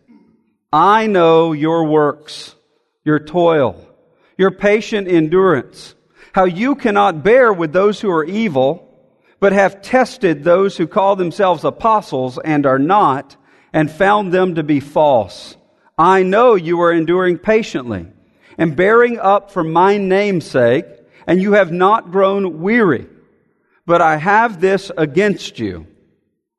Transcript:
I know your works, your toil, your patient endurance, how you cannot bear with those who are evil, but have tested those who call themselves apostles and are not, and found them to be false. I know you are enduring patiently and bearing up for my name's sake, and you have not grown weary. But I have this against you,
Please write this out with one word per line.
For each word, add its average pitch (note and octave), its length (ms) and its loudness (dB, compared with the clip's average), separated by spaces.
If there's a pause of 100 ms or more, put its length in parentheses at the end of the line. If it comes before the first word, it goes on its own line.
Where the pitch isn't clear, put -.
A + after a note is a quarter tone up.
(720)
I G3+ 360 2
know E3 460 2
your D#3+ 320 -2
works, - 680 -2 (500)
your D3+ 140 0
toil, D3+ 580 0 (640)
your F#3 140 2
patient G3+ 560 -2
endurance, E3+ 880 0 (380)
how F#3+ 100 2
you G3 320 -2
cannot G3+ 480 0
bear A#3 280 4
with E3 220 -4
those G3 280 0
who G3+ 100 -2
are D#3+ 120 0
evil, E3 640 -2 (520)
but G3 120 2
have G3 300 0
tested F#3 600 -2
those F#3+ 340 0
who E3+ 80 -4
call G3 300 0
themselves F3+ 480 -2
apostles C#3+ 840 -2
and D3 220 0
are C3 100 2
not, D3 580 0 (400)
and D#3 140 0
found G3+ 420 0
them F#3 220 0
to D#3+ 80 -4
be D3 180 0
false. C3+ 800 -2 (400)
I F#3+ 240 4
know G#3+ 320 4
you E3+ 280 -2
are E3+ 100 2
enduring E3+ 480 0
patiently C3 680 -4 (500)
and D#3+ 200 -2
bearing A#3 420 2
up G3 320 0
for F3+ 140 -6
my F3+ 340 2
name's F#3+ 480 -2
sake, B2+ 400 0 (400)
and F3+ 160 0
you G3+ 120 0
have F#3+ 180 2
not F#3 400 0
grown F#3+ 500 -2
weary. F#3 460 0 (800)
But E3+ 120 2
I D#3+ 180 2
have G3+ 440 0
this F#3+ 340 -2
against E3+ 640 -2
you, F2+ 300 -8 (720)